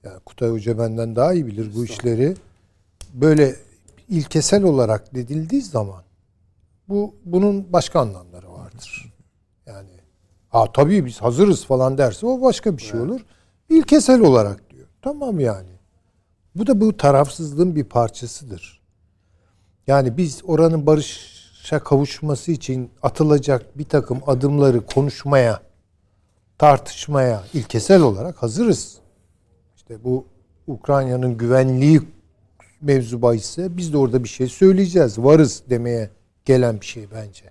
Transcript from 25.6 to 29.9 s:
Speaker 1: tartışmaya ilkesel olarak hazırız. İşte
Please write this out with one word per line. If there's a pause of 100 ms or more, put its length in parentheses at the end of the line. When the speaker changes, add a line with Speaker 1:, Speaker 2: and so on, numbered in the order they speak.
Speaker 1:
tartışmaya (100)
ilkesel
olarak
hazırız. (800)
İşte